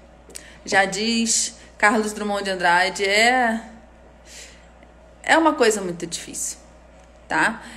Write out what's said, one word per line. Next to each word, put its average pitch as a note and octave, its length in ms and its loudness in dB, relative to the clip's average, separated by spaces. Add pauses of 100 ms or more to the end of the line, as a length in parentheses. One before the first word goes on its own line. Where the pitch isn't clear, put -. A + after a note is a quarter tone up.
(640)
já G3 220 2
diz A3+ 720 -2 (200)
Carlos G#3+ 360 2
Drummond G3+ 320 -4
de G3 60 -4
Andrade, F3+ 520 2
é, A3+ 560 2 (1600)
é - 160 2
uma D#4+ 160 4
coisa G#3+ 280 2
muito E3+ 260 -8
difícil, - 500 -10 (680)
tá? F3+ 340 0 (160)